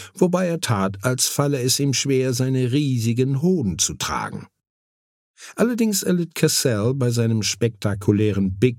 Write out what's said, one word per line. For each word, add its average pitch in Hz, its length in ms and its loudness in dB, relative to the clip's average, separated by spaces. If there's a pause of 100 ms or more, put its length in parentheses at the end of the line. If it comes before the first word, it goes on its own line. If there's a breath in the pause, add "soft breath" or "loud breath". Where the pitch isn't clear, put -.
(140 loud breath)
wobei 180 320 2
er 170 140 -4
tat, 98 440 -2
als 127 220 0
falle 143 340 -2
es 131 200 0
ihm 139 120 0
schwer, 131 400 0
seine 127 380 0
riesigen 131 720 0
Hoden 156 360 2
zu - 160 -2
tragen. 104 520 -6 (1080 loud breath)
Allerdings 220 480 0
erlitt 170 320 -2
Cassell 123 580 2
bei 123 160 0
seinem 113 320 0
spektakulären 101 1120 0
Big 123 220 2